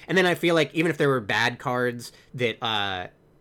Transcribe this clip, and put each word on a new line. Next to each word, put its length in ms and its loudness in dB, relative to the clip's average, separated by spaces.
And 100 2
then 80 4
I 80 4
feel 220 0
like 180 0
even 160 0
if 80 -4
there 100 4
were 120 2
bad 400 0
cards 500 -4
that, 260 -2
uh, 480 -2